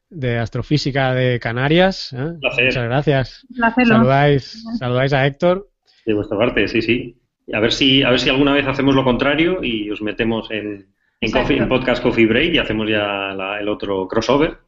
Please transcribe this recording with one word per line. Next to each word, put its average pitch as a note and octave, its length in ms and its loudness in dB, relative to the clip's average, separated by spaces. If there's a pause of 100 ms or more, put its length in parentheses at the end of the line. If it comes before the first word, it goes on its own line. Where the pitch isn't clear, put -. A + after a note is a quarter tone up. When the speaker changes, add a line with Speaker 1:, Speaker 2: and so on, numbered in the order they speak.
Speaker 1:
de B2+ 300 -4
Astrofísica C3 760 -2
de B2+ 260 0
Canarias, D3 720 0
¿eh? B2+ 100 -6
Speaker 2:
Un D#3+ 180 -8
placer. B2 260 -2
Speaker 1:
Muchas B2+ 180 0
gracias. C3+ 640 -2
Speaker 3:
Un A#3+ 60 -14
placer, A#3 320 2
¿no? A3 80 6
Speaker 1:
Saludáis, C#3+ 680 2
Speaker 3:
Ujú. A3+ 120 -8
Speaker 1:
saludáis C3 360 0
a C#3 140 2
Héctor. F3+ 420 0 (380)
Speaker 2:
De A2 80 0
vuestra G#2 240 -2
parte, A#2 300 2
sí, A2+ 140 0
sí. A#2+ 340 -4 (360)
A A2+ 80 -2
ver A#2 120 2
si, C3+ 320 2
a A#2+ 60 2
ver B2+ 100 2
si D3+ 100 0
alguna C#3 220 2
vez C#3+ 140 2
hacemos C3+ 280 0
lo C3+ 100 2
contrario D3 600 0
y G#2+ 260 -4
os G2+ 100 -8
metemos A2 500 -4
en, G#2 160 -6
en G2+ 200 -12 (340)
Speaker 3:
Exacto. A#2 280 0
Speaker 2:
coffee, C#3 140 2
en G#2 60 -2
Podcast B2 340 0
Coffee A2+ 240 4
Break D3 280 2
y C#3 40 2
hacemos G#2+ 300 -2
ya G2+ 460 -2
la, G2 260 -6
el G#2 80 -4
otro G2 380 -4
crossover, C#3 600 0